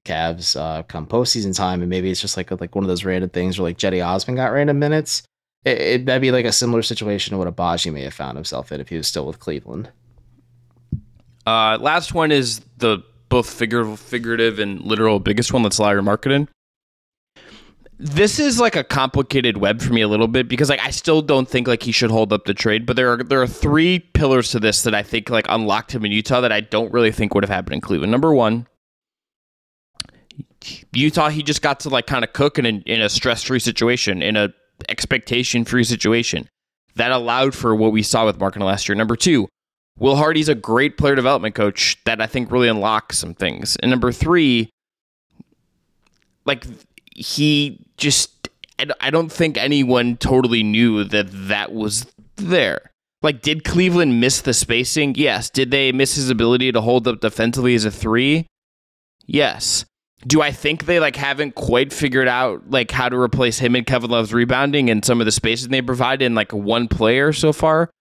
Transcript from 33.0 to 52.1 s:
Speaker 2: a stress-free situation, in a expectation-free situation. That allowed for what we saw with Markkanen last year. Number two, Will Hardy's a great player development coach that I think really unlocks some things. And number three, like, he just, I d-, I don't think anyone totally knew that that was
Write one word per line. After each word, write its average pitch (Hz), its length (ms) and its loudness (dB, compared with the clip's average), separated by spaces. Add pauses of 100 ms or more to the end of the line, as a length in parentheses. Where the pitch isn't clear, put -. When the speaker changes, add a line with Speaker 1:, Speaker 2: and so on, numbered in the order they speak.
Speaker 2:
a 107 80 2
stress-free 123 520 -2
situation, 113 640 0
in 107 140 0
a 104 160 0 (360)
expectation-free 123 960 0
situation. 110 640 0 (480)
That 120 160 0
allowed 127 420 0
for 113 220 0
what 110 160 4
we 107 100 2
saw 113 240 2
with 98 140 0
Markkanen 98 260 -2
last 98 220 -2
year. 101 80 0
Number 110 200 0
two, 135 320 2 (520)
Will 135 160 4
Hardy's 156 320 2
a 143 80 2
great 117 420 0
player 143 160 2
development 127 400 0
coach - 420 -2 (100)
that 113 140 -2
I 110 60 -2
think 123 240 -4
really 123 180 4
unlocks 107 500 0
some 87 160 -6
things. - 420 -4
And - 140 0
number 123 200 2
three, 135 580 2 (1800)
like, 135 220 -4 (500)
he 147 640 0 (160)
just, - 520 -2 (320)
I 135 60 -4
d-, 143 140 -4
I 131 100 -4
don't 160 200 0
think 160 260 0
anyone 123 600 2
totally 123 480 2
knew 107 400 2
that 101 260 -2
that 98 420 -6
was 107 400 -6 (220)